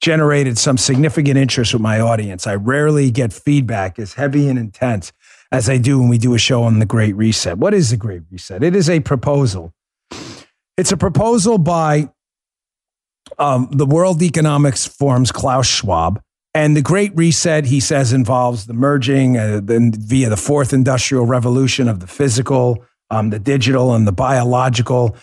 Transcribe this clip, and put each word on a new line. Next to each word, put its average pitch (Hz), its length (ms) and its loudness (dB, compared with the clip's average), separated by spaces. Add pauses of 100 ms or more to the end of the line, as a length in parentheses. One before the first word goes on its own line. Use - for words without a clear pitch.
generated 147 560 0
some 135 180 0
significant 139 600 0
interest 127 340 0
with 120 80 -2
my 110 200 0
audience. 110 460 -2
I 101 100 -4
rarely 139 540 0
get 117 220 -2
feedback 117 680 -2
as 104 160 -12
heavy 143 340 0
and 127 100 0
intense 113 540 -4 (380)
as 127 200 0
I 135 80 2
do 135 200 2
when 123 100 4
we 120 100 2
do 120 160 2
a 113 40 2
show 120 260 0
on 113 160 2
the 110 40 2
Great 107 320 0
Reset. 107 400 -2
What 160 160 0
is 175 180 2
the 123 60 0
Great 98 340 -8
Reset? 92 320 -12
It 180 140 2
is 175 140 2
a 170 100 2
proposal. 123 720 -2 (1040)
It's 185 160 -2
a 180 60 -2
proposal 214 580 2
by, 156 540 0 (1300)
um, 139 340 0
the 143 140 2
World 170 360 2
Economics 147 640 0
Forum's 131 460 0
Klaus 127 340 -2
Schwab. 92 540 -2 (320)
And 151 240 2
the 151 60 2
Great 196 340 -2
Reset, 160 480 0
he 131 160 0
says, 135 320 0
involves 123 540 0
the 117 80 -10
merging, 131 640 2
uh, 107 240 -2
the, 117 340 2
via 117 320 0
the 107 80 0
fourth 143 380 0
industrial 131 500 0
revolution 123 640 0
of 101 120 -4
the 92 60 -14
physical, 123 800 -2 (260)
um, 110 200 -2
the 107 80 -4
digital, 127 560 0
and 110 120 2
the 101 60 0
biological. 123 1120 0